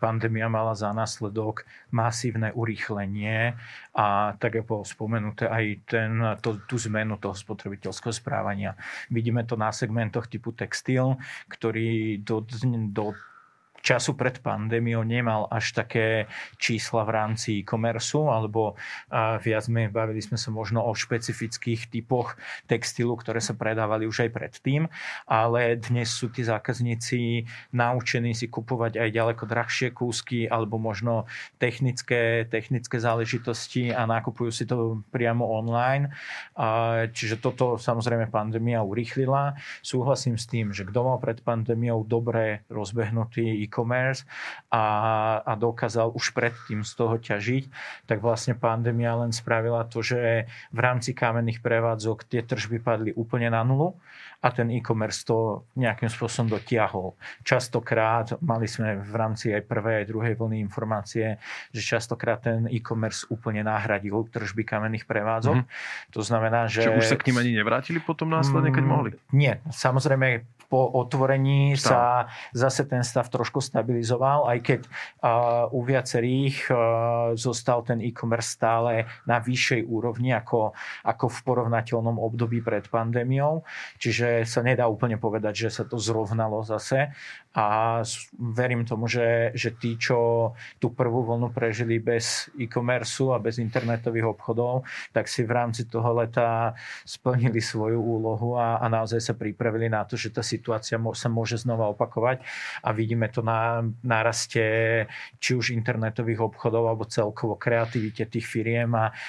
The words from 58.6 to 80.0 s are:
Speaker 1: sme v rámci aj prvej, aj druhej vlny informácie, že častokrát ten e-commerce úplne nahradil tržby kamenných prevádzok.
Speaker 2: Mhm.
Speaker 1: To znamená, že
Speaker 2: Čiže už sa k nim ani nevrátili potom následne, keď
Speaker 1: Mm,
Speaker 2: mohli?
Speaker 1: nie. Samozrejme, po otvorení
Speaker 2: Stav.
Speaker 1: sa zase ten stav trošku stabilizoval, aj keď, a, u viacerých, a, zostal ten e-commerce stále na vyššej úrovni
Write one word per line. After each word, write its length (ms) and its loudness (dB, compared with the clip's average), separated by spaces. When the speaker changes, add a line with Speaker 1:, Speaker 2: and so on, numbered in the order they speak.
Speaker 1:
sme 320 -2
v 160 -6
rámci 320 0
aj 160 0
prvej, 400 0
aj 80 -10
druhej 240 0
vlny 240 0
informácie, 800 -2
že 80 -6
častokrát 640 -2
ten 240 2
e-commerce 640 -2
úplne 320 -2
nahradil 640 0
tržby 320 -4
kamenných 480 -2
prevádzok. 480 2
Speaker 2:
Mhm. 80 2
Speaker 1:
To 80 -2
znamená, 480 2
že 160 2
Speaker 2:
Čiže 160 6
už 80 6
sa 80 4
k 160 2
nim 80 4
ani 160 4
nevrátili 400 2
potom 320 -2
následne, 400 4
keď 160 4
Speaker 1:
Mm, 80 4
Speaker 2:
mohli? 180 2
Speaker 1:
nie. 240 6
Samozrejme, 720 2
po 160 4
otvorení 800 4
Speaker 2:
Stav. 80 2
Speaker 1:
sa 140 6
zase 320 2
ten 160 0
stav 320 0
trošku 320 0
stabilizoval, 880 2
aj 160 2
keď, 120 4
a, 480 4
u 80 0
viacerých, 880 2
a, 80 4
zostal 480 0
ten 160 0
e-commerce 560 -2
stále 480 2
na 160 2
vyššej 480 0
úrovni 480 0